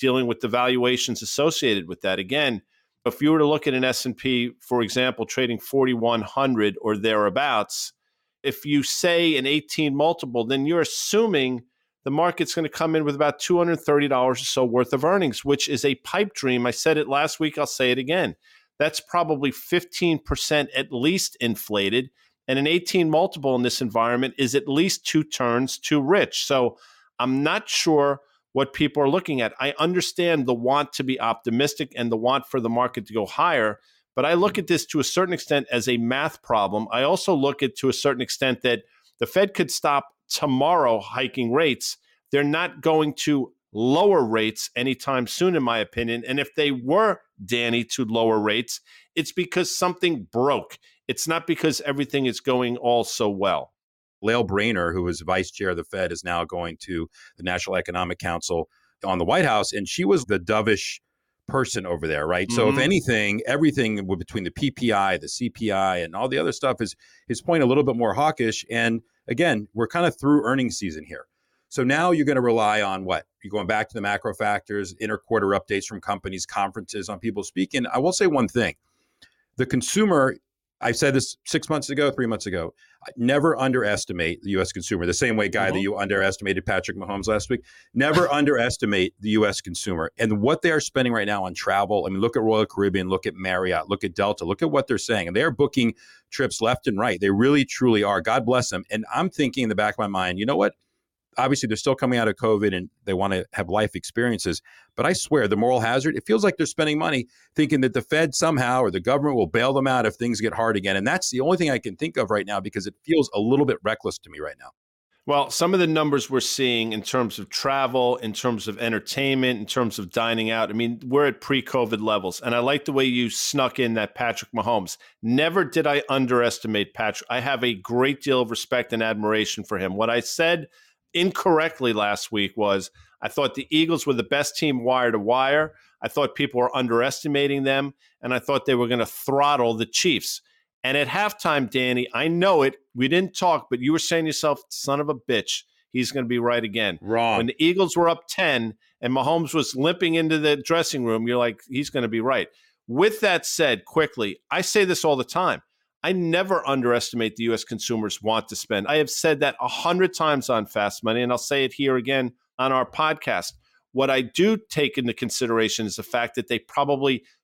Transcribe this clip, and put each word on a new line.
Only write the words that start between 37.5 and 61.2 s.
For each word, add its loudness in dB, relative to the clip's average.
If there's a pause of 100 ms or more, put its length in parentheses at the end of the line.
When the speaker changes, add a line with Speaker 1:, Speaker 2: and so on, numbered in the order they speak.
Speaker 1:
at, 0
to 0
a 4
certain 0
extent, -2
that 2 (400)
the -2
Fed 2
could -2
stop 0 (220)
tomorrow 2
hiking -4
rates. 0 (340)
They're 4
not -2
going 2
to 0 (200)
lower 4
rates 0
anytime -2
soon, 0
in 0
my 0
opinion. -4
And -2
if -6
they 2
were, 2 (240)
Danny, 0
to -4
lower 4
rates, 0 (340)
it's -4
because -2
something -2
broke. 0 (280)
It's -4
not -2
because 0
everything -2
is -2
going 0
all 2
so -2
well. -2 (460)
Speaker 2:
Lael 2
Brainerd, 0
who -2
was -6
vice -2
chair -4
of -2
the -6
Fed, -6
is -10
now -2
going -8
to -6 (280)
the -12
National -2
Economic -4
Council -4 (360)
on 0
the 0
White 2
House, 2
and -6
she -4
was 2
the 0
dovish 0 (480)